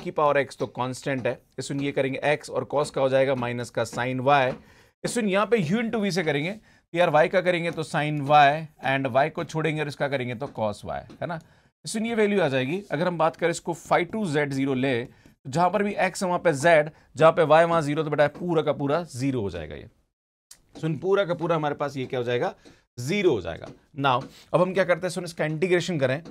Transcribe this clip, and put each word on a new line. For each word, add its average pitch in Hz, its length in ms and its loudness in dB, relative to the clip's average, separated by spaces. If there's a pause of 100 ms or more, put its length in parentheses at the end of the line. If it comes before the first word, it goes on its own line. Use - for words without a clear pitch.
की 175 80 -8
पावर 143 340 2
X - 140 -12
तो 135 80 -4
कांस्टेंट 127 600 -6
है। 120 120 -2 (200)
इस 127 100 -8
सुन, 143 120 -4
ये 143 120 -2
करेंगे 135 280 -2 (160)
X - 140 -10
और 127 240 -4
cos 147 160 0
का - 100 -4
हो 135 80 4
जाएगा 135 260 2
माइनस 120 360 -4
का 120 120 -2
sin 127 400 -4
Y। 131 300 4 (520)
इस - 100 -6
सुन, 226 140 0
यहाँ 202 180 2
पे 226 120 2
U 165 160 0
into 226 300 -2
V 196 60 0
से 175 120 0
करेंगे, 151 300 -2
तो - 460 -10
यार, 175 120 4
Y 156 180 6
का 185 120 0
करेंगे 170 300 0
तो 156 120 -6
sin 151 460 -2
Y, 147 340 6 (260)
and 135 280 -2
Y 151 140 4
को 170 140 -8
छोड़ेंगे 156 360 -4
और 147 80 -4
इसका 143 200 -4
करेंगे 127 260 -4
तो 127 120 -8
cos 107 380 -6
Y, 71 160 -8 (200)
है 135 60 -6
ना? 165 140 -8 (440)
इस 151 80 -10
सुन, 220 140 -4
ये 233 80 -4
वैल्यू 208 260 2
आ 156 80 4
जाएगी। 135 420 -2
अगर 151 160 -2
हम 175 120 -2
बात 160 180 2
करें 170 140 0
इसको 170 240 -6
phi 170 380 0
टू 220 140 -4
Z 147 220 0
ज़ीरो 135 260 -2
ले, 127 300 0
तो - 460 -20
जहाँ 175 200 2
पर 202 120 0
भी 202 120 -4
X 185 280 -2
है, 185 60 0
वहाँ 175 100 0
पे 170 140 2
Z, 151 380 4 (260)
जहाँ 160 160 8
पे 165 100 2
Y, 156 220 8
वहाँ 170 180 2
ज़ीरो, 147 200 -2
तो 151 80 -6
बेटा, 147 160 4
पूरा 165 360 0
का 143 100 0
पूरा 143 300 -2
ज़ीरो 127 380 -4
हो 101 100 -4
जाएगा 78 240 -10
ये। - 140 -16 (920)
सुन, 160 180 -4
पूरा 196 260 2
का 165 100 -2
पूरा 165 220 0
हमारे 151 180 -2
पास 143 220 -6
ये 127 100 -4
क्या 127 140 -4
हो 120 40 -2
जाएगा? 123 300 0 (460)
ज़ीरो 180 300 2
हो 110 100 2
जाएगा। 85 260 -10 (340)
Now, 135 260 2 (280)
अब 151 60 4
हम 185 140 0
क्या 185 100 2
करते 170 220 0
हैं, 165 60 -6
सुन, 180 120 -8
इसका 165 200 -6
इंटीग्रेशन 170 540 0
करें, 135 320 0